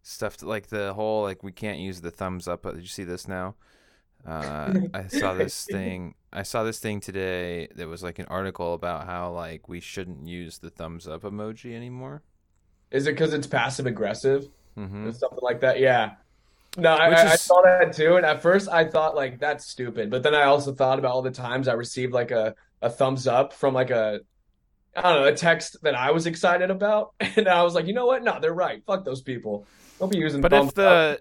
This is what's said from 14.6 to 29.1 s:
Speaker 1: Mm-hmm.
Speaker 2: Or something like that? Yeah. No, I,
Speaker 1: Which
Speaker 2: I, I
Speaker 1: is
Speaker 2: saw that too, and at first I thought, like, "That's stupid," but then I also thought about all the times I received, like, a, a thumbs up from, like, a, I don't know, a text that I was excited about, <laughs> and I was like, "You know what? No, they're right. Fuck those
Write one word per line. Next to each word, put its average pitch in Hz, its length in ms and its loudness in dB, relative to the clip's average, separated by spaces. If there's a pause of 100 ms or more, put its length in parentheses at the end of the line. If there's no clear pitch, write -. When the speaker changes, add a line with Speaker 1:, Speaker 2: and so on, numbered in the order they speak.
Speaker 1:
Mm-hmm. 104 300 -10
Speaker 2:
Or 113 60 -6
something 127 280 -6
like 123 200 -2
that? 131 180 2
Yeah. 123 360 4 (640)
No, 165 160 8
I, 156 160 6
Speaker 1:
Which 165 100 8
Speaker 2:
I, 165 100 8
I 160 40 8
Speaker 1:
is 170 80 4
Speaker 2:
saw 180 200 8
that 180 320 8
too, 156 240 4
and 170 80 4
at 151 160 2
first 190 280 4
I 165 160 4
thought, 156 300 0
like, 131 240 -4
"That's 147 260 -4
stupid," 113 440 -6
but 127 140 -2
then 147 120 4
I 147 80 6
also 139 300 4
thought 131 260 2
about 131 140 0
all 127 80 0
the 131 100 -4
times 127 380 -4
I 123 40 2
received, 120 400 -6
like, 120 180 -2
a, 110 220 0 (280)
a 120 80 -2
thumbs 131 380 0
up 131 260 2
from, 135 200 0
like, 127 180 0
a, 107 280 0 (760)
I - 60 -4
don't 170 200 4
know, 139 80 6
a 151 60 2
text 165 480 0
that 147 120 0
I 127 160 0
was 165 160 0
excited 180 420 0
about, 208 460 -2
<laughs> - 40 -20 (180)
and 214 100 4
I 175 160 6
was 175 120 2
like, 165 120 0
"You 196 60 -4
know 247 120 -2
what? 247 180 2
No, 226 180 -2
they're 160 120 0
right. 156 320 -4
Fuck 190 200 -4
those 131 160 -6